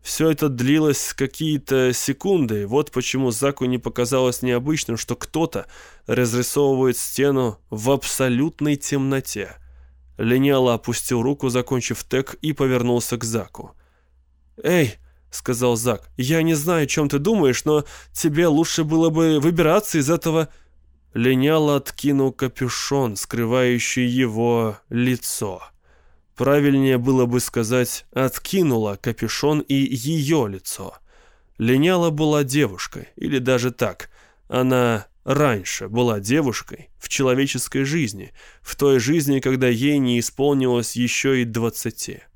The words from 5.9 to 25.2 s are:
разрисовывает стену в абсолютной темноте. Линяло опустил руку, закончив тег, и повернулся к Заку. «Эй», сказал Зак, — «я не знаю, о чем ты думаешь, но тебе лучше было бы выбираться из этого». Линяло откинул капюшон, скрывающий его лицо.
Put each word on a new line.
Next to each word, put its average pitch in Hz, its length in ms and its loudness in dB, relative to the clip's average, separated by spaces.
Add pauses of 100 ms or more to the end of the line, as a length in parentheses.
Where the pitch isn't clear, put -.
разрисовывает 127 920 2
стену 131 600 0 (120)
в 110 200 -2
абсолютной 139 840 0
темноте. 135 800 -4 (600)
Линяло 127 560 2
опустил 117 480 -2
руку, 135 260 -2
закончив 123 560 -2
тег, 135 380 -4
и 151 100 -2
повернулся 123 640 0
к 113 80 -8
Заку. 113 500 -8 (880)
«Эй», 151 360 2 (380)
сказал 120 400 0
Зак, — 113 400 -2
«я 156 260 2
не 165 120 4
знаю, 156 300 0
о - 20 0
чем 147 220 0
ты 143 100 0
думаешь, 156 460 2
но 151 200 2 (280)
тебе 165 340 0
лучше 160 380 2
было 160 260 4
бы 156 300 2
выбираться 170 580 2
из 139 120 0
этого». 160 380 0 (640)
Линяло 143 640 2
откинул 139 560 0
капюшон, 127 840 -4
скрывающий 123 880 0
его 117 720 0 (120)
лицо. 117 720 -4 (760)